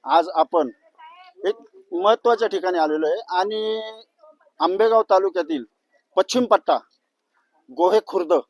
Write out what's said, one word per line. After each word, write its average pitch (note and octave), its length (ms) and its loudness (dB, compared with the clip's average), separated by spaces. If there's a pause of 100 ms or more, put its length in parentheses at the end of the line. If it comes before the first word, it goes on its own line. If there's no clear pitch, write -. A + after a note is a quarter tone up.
आज D#3+ 300 2
आपण D#3+ 360 0 (760)
एक A4 80 -2 (380)
महत्त्वाच्या A3 560 0
ठिकाणी F3+ 300 -4
आलेलो D#3 280 0
आहे F3+ 140 -2 (180)
आणि G#3+ 420 -4 (800)
आंबेगाव G#3+ 420 2
तालुक्यातील E3+ 640 0 (520)
पश्चिम A#3+ 280 0
पट्टा F3+ 340 2 (920)
गोहे F3+ 360 2
खुर्द E3+ 260 -2 (180)